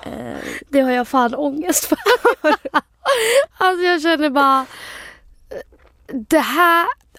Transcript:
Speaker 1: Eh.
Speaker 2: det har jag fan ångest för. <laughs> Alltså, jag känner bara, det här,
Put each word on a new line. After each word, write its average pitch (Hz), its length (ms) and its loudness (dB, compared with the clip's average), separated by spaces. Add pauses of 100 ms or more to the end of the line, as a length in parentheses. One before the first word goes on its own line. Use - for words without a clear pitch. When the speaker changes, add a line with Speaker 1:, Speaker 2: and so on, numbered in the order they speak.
Speaker 1:
Eh. - 340 -12 (320)
Speaker 2:
det 277 120 2
har 254 100 0
jag 247 160 -2
fan 247 280 0
ångest 294 500 -2
för. - 120 0 (440)
<laughs> 302 400 0 (760)
Alltså, 370 280 0
jag 349 160 2
känner 302 280 2
bara, 269 360 2 (1400)
det 269 320 0
här, 339 480 2 (320)